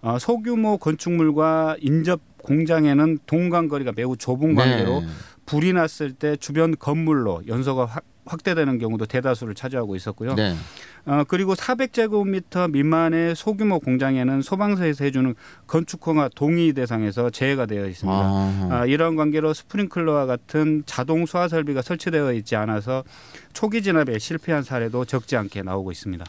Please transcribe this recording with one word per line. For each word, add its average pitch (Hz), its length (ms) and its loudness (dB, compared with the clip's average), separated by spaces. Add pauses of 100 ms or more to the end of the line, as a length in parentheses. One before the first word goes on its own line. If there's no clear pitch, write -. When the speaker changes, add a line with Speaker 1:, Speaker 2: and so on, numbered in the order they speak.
Speaker 1:
아, 120 180 0
소규모 220 580 0
건축물과 160 1000 2
인접 156 400 2 (240)
공장에는 156 840 4
동간거리가 160 680 0
매우 123 200 -2
좁은 135 340 0
Speaker 2:
네. 151 40 4
Speaker 1:
관계로 117 480 4 (440)
불이 160 260 2
났을 160 400 0
때 151 240 -2
주변 156 420 0
건물로 143 720 0
연소가 127 380 0
확-, 117 180 -10 (200)
확대되는 165 540 0
경우도 110 280 -2
대다수를 123 480 -2
차지하고 120 420 -6
있었고요. 110 380 -6
Speaker 2:
네. 101 220 2 (480)
Speaker 1:
어, 147 240 0
그리고 190 260 0
사백 254 380 -2
제곱미터 196 760 0
미만의 160 720 2
소규모 208 420 0
공장에는 135 640 0
소방서에서 180 640 0
해주는 131 320 0 (320)
건축허가 160 680 0
동의 165 380 2
대상에서 117 580 -2
제외가 131 360 0
되어 101 200 -4
있습니다. 95 320 -2
Speaker 2:
아하. 98 540 2
Speaker 1:
아, 123 140 2
이러한 160 280 2
관계로 151 400 2
스프링클러와 160 720 -2
같은 151 580 0
자동 160 400 0
소화 175 220 0
설비가 147 360 -2
설치되어 160 500 -2
있지 110 240 -2
않아서 110 480 -2 (480)
초기 214 320 -2
진압에 151 340 2
실패한 156 460 -2
사례도 120 400 -2
적지 123 320 -2
않게 101 260 -2
나오고 95 300 -4
있습니다. 87 360 -10